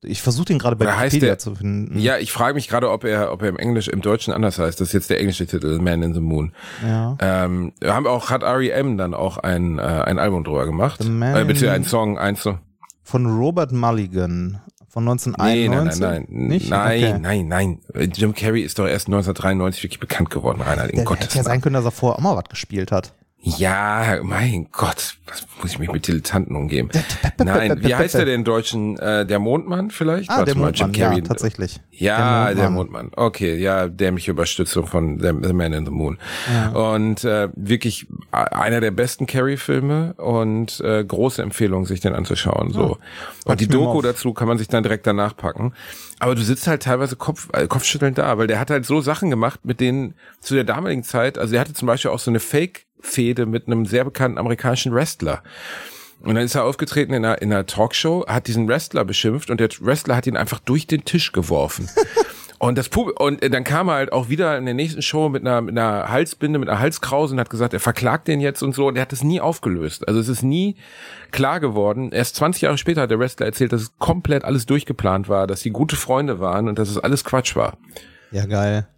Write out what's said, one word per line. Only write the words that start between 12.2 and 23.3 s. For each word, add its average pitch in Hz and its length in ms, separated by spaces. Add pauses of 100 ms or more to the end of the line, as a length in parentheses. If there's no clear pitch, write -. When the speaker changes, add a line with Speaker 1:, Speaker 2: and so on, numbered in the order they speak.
Speaker 2:
Song. 98 240 (420)
Speaker 1:
Von 123 260
Robert 135 440
Mulligan. 95 880 (280)
Von 117 160
Speaker 2:
Nee, 120 40 (280)
nein, 117 340
nein, - 0
Speaker 1:
neunzehnhunderteinundneunzig? 160 300
Speaker 2:
nein. 92 460
Speaker 1:
Nicht? 156 220
Speaker 2:
Nein, 110 340
Speaker 1:
Okay. 107 160 (280)
Speaker 2:
nein, - 0
nein. 90 680
Jim 104 220
Carrey 110 260
ist 78 180
doch 98 80
erst 76 200
neunzehnhundertdreiundneunzig 95 760
wirklich - 180
bekannt - 300
geworden, - 300
Rainer, 67 280
in - 80
Speaker 1:
Der 117 80
Speaker 2:
Gottes 90 220
Speaker 1:
hätte - 100
ja 127 60
Speaker 2:
Namen. 117 100
Speaker 1:
sein 127 80
können, 135 140
dass 123 100
er 120 60
vorher - 280
auch - 40
mal 185 120
was 90 140
gespielt - 420
hat. 92 220 (320)